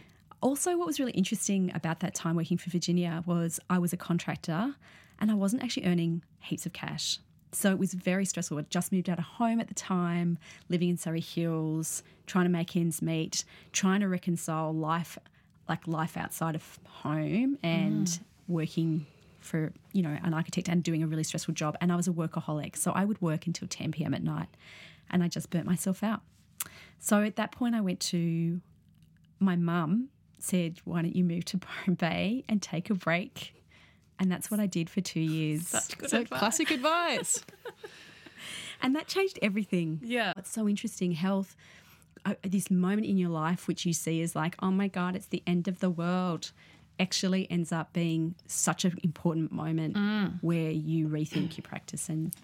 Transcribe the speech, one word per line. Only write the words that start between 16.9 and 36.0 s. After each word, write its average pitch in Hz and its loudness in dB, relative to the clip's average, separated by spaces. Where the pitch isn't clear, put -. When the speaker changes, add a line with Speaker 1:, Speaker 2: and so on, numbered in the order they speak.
Speaker 1:
and 190 2
Speaker 2:
Mm. 170 -2
Speaker 1:
working 165 0
for, 156 -2
you 196 2
know, 147 -2
an 175 2
architect 170 -2
and 175 4
doing 160 0
a 160 2
really 156 -2
stressful - -4
job. 151 -2
And 175 4
I 175 4
was 175 0
a 185 2
workaholic. 156 -4
So - 0
I 185 2
would 208 0
work 156 0
until 170 -4
ten - -4
P 156 -2
M - 0
at - -2
night 160 -2
and 180 4
I 175 4
just 165 -4
burnt - 0
myself 185 0
out. 220 -2
So 208 4
at 214 0
that - -2
point 240 0
I 220 2
went 185 0
to, 170 2
my 185 4
mum 170 2
said, 175 0
Why 170 0
don't 165 0
you 180 6
move 175 0
to - -2
<laughs> - -6
Byron 180 4
Bay 185 0
and 208 2
take - -4
a 220 2
break - -2
and 185 4
that's 180 -2
what 208 0
I 202 2
did 170 -2
for - 0
two - -4
years. 156 0
Speaker 2:
Such - -4
good 277 -6